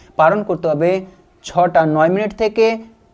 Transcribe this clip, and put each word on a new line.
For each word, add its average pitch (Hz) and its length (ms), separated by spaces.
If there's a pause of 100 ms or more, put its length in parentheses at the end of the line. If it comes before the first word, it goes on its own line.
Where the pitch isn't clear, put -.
(160)
পালন 196 260
করতে 170 260
হবে 175 360 (380)
ছটা 170 440
নয় 156 220
মিনিট 208 280
থেকে 226 420 (360)